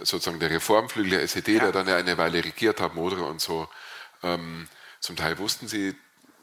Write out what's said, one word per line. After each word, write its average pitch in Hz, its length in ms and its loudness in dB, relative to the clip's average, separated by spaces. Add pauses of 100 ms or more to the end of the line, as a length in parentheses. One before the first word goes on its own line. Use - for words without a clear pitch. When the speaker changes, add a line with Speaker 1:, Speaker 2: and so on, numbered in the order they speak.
Speaker 1:
sozusagen 85 380 -2
der 82 100 2
Reformflügel 107 640 2
der 87 100 4
S - 140 -2
E 95 60 -4
D, 107 120 2
Speaker 2:
Ja. 110 120 8
Speaker 1:
der 95 60 4
dann 95 160 2
ja 92 100 4
eine 90 200 0
Weile 82 260 2
regiert 101 380 0
hat, 85 140 -2
Modrow 87 340 -2
und 80 100 -8
so, 80 300 -4 (540)
ähm, 85 440 -4 (320)
zum - 160 -8
Teil 80 220 -2
wussten 110 300 -4
sie 101 280 -2 (480)